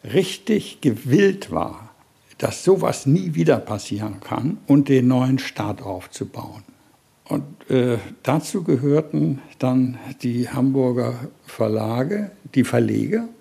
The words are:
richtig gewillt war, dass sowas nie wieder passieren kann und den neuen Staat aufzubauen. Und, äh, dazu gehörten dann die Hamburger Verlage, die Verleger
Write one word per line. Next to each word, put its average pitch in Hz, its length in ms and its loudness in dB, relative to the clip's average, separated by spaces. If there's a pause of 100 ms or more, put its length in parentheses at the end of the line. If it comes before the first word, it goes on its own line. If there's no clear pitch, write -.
(140)
richtig - 680 0
gewillt 156 680 2
war, 85 400 -6 (480)
dass - 240 -4
sowas - 440 2
nie 170 280 2
wieder 156 240 4
passieren 107 640 -8
kann 123 380 -4 (100)
und 139 200 6
den 127 200 6
neuen 131 320 2
Staat - 420 -6
aufzubauen. 98 800 -10 (640)
Und, 151 180 -4 (260)
äh, 123 300 2 (240)
dazu 156 400 -2
gehörten 147 800 0 (160)
dann 127 400 0 (240)
die 120 260 -2
Hamburger 127 680 0 (300)
Verlage, 120 880 -2 (240)
die 131 80 4
Verleger 117 640 0 (140)